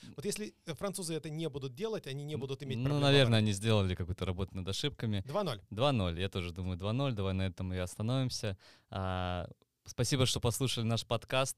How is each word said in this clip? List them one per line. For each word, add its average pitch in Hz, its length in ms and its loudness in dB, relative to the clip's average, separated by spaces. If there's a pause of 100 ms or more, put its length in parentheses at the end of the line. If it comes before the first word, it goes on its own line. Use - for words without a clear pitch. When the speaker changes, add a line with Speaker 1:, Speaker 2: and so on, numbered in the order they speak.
(160)
Speaker 1:
Вот - 100 -12
если, 208 280 -4 (120)
э, 165 100 -6
французы 185 400 -4
это 156 140 -6
не 156 200 -2
будут 135 240 -6
делать, 196 340 -4
они 139 160 -6
не 151 120 -6
Speaker 2:
н-, - 40 -2
Speaker 1:
будут 135 240 -6
иметь 131 140 -2
Speaker 2:
ну, 120 80 0
Speaker 1:
проблем 143 140 4
в 143 40 2
Speaker 2:
наверное, 139 220 8 (140)
Speaker 1:
обороне. 107 80 6
Speaker 2:
они 107 60 4
сделали 98 420 4
какую-то 92 300 -4
работу 92 300 -2
над 92 120 -6
ошибками. 104 580 -2
Speaker 1:
Два 160 180 -2
ноль. 127 160 -4 (120)
Speaker 2:
Два 120 200 4
ноль. 90 300 2
Я 98 80 0
тоже 87 240 -4
думаю, 90 240 -4
два 98 160 -2
ноль. 135 200 0
Давай 98 200 -2
на 95 140 2
этом 92 260 -4
и 90 40 -2
остановимся. 110 800 -2 (340)
А, 92 580 -2 (360)
спасибо, 127 400 0
что - 140 0
послушали 120 460 0
наш 113 200 0
подкаст. 131 520 0